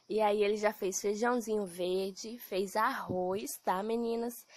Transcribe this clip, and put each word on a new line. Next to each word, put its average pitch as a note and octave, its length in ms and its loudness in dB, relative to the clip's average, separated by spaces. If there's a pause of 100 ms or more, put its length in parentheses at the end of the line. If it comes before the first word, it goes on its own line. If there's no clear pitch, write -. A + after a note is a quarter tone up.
(100)
E G#3+ 120 2
aí G#3 200 4
ele G#3 140 4
já G#3+ 160 4
fez F#3+ 300 -2
feijãozinho G#3+ 640 2
verde, F#3+ 720 -2
fez G3 380 -2
arroz, G3 800 -2
tá, F#3+ 240 0
meninas? A#3 640 -2 (100)